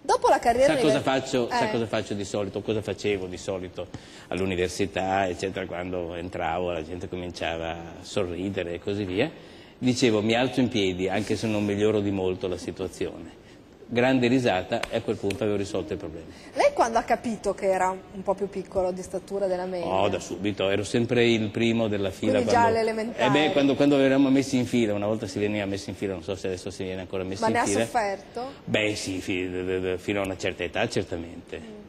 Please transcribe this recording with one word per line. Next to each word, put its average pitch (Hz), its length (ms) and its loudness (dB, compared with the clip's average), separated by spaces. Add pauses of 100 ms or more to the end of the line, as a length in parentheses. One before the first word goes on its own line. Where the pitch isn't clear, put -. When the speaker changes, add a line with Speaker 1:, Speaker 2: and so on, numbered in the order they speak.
Speaker 1:
Dopo 494 280 2
la 302 100 6
carriera 254 360 4
Speaker 2:
Sa 269 80 2
cosa - 160 4
Speaker 1:
univers- 120 60 -2 (200)
Speaker 2:
faccio, 120 240 0
sa 143 180 0
Speaker 1:
eh. 107 60 -2
Speaker 2:
cosa 117 140 0
faccio 107 260 -2
di 101 140 -4
solito, 101 340 -4
cosa 107 220 -2
facevo 101 420 -2
di 90 140 -8
solito 90 480 -6 (580)
all'università, 95 840 0
eccetera, 92 380 -4
quando 87 480 -6
entravo, 87 580 -4
la 80 120 -4
gente 90 240 -10
cominciava 85 640 -6
a 85 60 -6 (260)
sorridere 90 720 -4
e 85 60 -6
così 104 240 -4
via. 101 260 0 (480)
Dicevo, 120 440 4
"Mi 113 120 4
alzo 127 260 2
in 123 80 4
piedi, 92 400 0
anche 101 280 -2
se 104 100 -4
non 107 180 0
miglioro 104 360 2
di 101 100 0
molto 92 380 0
la 90 100 -4
situazione." 87 840 -8 (440)
Grande 123 420 4
risata 113 600 2
e - 80 -2
a 113 60 2
quel 110 140 -2
punto 98 280 -2
avevo 104 140 2
risolto 98 340 -4
il 87 60 -4
problema. 82 260 -10 (300)
Speaker 1:
Lei 571 180 4
quando 233 260 2
ha 240 40 2
capito 220 520 0
che 208 160 -2
era 185 200 4
un 190 320 -10
po' 196 120 -2
più 190 140 -4
piccolo 185 440 -2
di 185 100 -6
statura 196 440 -4
della 185 200 -2
media? 180 200 -4
Speaker 2:
Oh, 95 220 2
da 98 100 0
subito, 95 520 -2
ero 101 140 2
sempre 120 440 2
il 110 220 2
primo 113 360 2
della 98 240 0
fila. 107 220 0
Speaker 1:
Quindi - 180 2
già 233 120 6
Speaker 2:
Quando, 226 160 4
Speaker 1:
alle 220 120 2
elementari? 220 360 -2
Speaker 2:
eh 131 40 4 (180)
beh, - 40 0
quando, 139 220 4
quando 143 240 6
eravamo 135 320 6
messi 135 260 4
in 123 80 4
fila, 117 300 2
una 101 120 0
volta 110 200 0
si 101 120 -4
veniva 104 280 0
messi 98 240 -4
in 92 60 -8
fila, 98 180 -2
non 87 80 -8
so 98 120 -4
se 95 120 -8
adesso 92 240 -6
si 95 120 -10
viene 92 200 -6
ancora 92 220 -6
messi 92 180 -4
Speaker 1:
Ma 220 60 2
Speaker 2:
in 226 40 2
Speaker 1:
ne 233 80 2
ha 254 60 2
Speaker 2:
fila. 101 140 2
Speaker 1:
sofferto? 202 600 -2 (220)
Speaker 2:
Beh 107 320 0
sì, 95 240 -6
fi-, 92 300 -2
de-, 90 140 -4
de-, 92 160 0
de-, 92 180 -2
fino 101 240 -2
a - 20 0
una 95 140 -4
certa 87 260 -4
età 95 240 -2
certamente, 85 680 -6
Speaker 1:
Mm. 80 40 -14 (260)